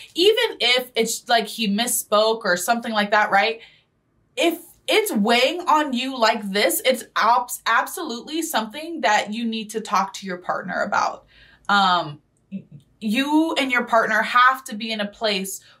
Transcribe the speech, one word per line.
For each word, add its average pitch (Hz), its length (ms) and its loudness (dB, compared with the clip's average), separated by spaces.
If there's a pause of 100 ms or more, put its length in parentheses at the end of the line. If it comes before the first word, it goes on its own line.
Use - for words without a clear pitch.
(140)
even 427 460 2
if 247 340 0
it's 226 340 -2
like 233 200 2
he 226 180 -4
misspoke 220 800 0
or 180 120 2
something 233 360 -2
like 208 180 0
that, 208 220 2
right? 220 260 2 (800)
If 330 240 0 (260)
it's 415 240 2
weighing 247 500 2
on 294 340 2
you 262 200 -4
like 226 280 2 (100)
this, 226 320 0
it's 254 200 0 (120)
abs-, 240 480 0
absolutely 262 800 -2
something 302 580 -6
that 214 320 2
you 233 140 -4
need 220 240 -6
to 226 100 -6
talk 196 320 -2
to - 140 -14
your 180 100 -6
partner - 460 -6
about. - 420 -2 (460)
Um, 175 500 2 (800)
you 294 540 0
and 269 180 -2
your - 120 0
partner 226 360 2
have 254 440 2
to 220 120 -10
be 226 160 -6
in 214 80 -6
a 202 60 -4
place 196 560 -4 (180)